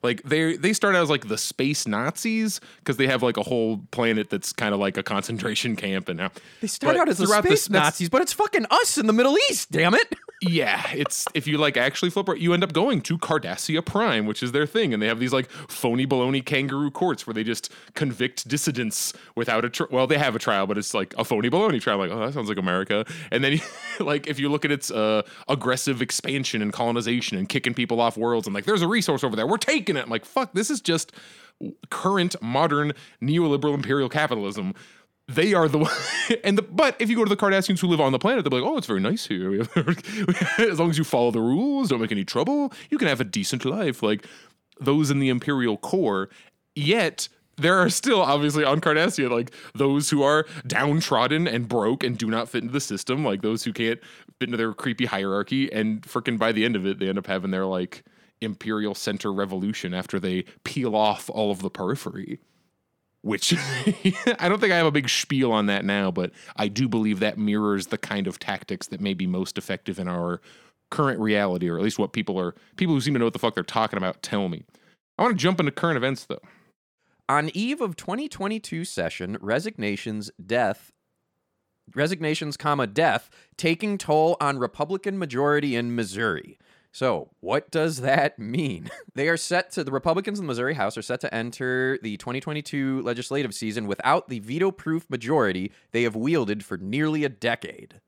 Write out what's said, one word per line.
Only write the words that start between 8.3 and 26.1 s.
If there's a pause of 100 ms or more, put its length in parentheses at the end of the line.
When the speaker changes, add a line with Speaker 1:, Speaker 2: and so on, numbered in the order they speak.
Speaker 2:
fucking
us
in
the
Middle (140)
East,
damn
it! (120)
<laughs> (180)
Speaker 1:
Yeah, (120)
it's,
if
you,
like,
actually
flip
it,
you
end
up
going
to
Cardassia
Prime,
which
is
their
thing,
and
they
have
these,
like,
phony
baloney
kangaroo
courts
where
they
just (240)
convict
dissidents (240)
without
a
tr-,
well,
they
have
a
trial,
but
it's,
like,
a
phony
baloney
trial.
Like,
"Oh,
that
sounds
like
America." (300)
And
then, (200)
<laughs>
like,
if
you
look
at
its,
uh, (260)
aggressive
expansion